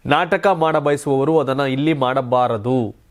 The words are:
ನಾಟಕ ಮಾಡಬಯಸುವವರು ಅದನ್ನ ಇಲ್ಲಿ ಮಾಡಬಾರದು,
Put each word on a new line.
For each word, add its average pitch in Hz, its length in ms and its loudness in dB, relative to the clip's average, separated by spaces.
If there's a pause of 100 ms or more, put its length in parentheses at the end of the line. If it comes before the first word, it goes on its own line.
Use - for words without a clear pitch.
ನಾಟಕ 175 400 0
ಮಾಡಬಯಸುವವರು 156 920 0
ಅದನ್ನ 135 220 -2
ಇಲ್ಲಿ 139 320 0
ಮಾಡಬಾರದು, 123 1000 0 (160)